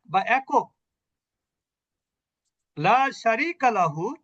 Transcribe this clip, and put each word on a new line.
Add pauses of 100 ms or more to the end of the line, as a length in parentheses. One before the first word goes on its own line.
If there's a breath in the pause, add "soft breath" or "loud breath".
(100)
বা
একক। (2000)
লা
শারিকা
লাহু,